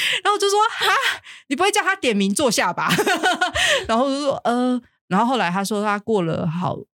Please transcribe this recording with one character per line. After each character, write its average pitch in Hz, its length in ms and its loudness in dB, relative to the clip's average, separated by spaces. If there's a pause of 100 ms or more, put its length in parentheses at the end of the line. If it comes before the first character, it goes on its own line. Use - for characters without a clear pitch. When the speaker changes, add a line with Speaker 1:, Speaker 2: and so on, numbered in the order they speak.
Speaker 1:
<laughs> - 200 -2
Speaker 2:
然 381 60 2
后 - 40 2
我 403 40 -2
就 392 100 0
说 403 100 2 (220)
，“哈， 381 140 2 (540)
你 277 80 -2
不 330 60 0
会 392 80 4
叫 415 120 0
他 381 140 0
点 247 200 0
名 196 180 2
坐 262 160 2
下 180 220 0
吧？” 156 160 -2 (640)
<laughs> 587 360 0
然 226 100 2
后 262 60 2
我 277 60 0
就 269 100 -2
说 285 240 -2
，“呃。” 247 360 0 (280)
然 185 100 2
后 233 80 4
后 254 100 0
来 180 140 0
她 196 140 -2
说 202 180 -2
她 208 160 0
过 208 240 0
了 170 240 -2
好 170 320 -4 (160)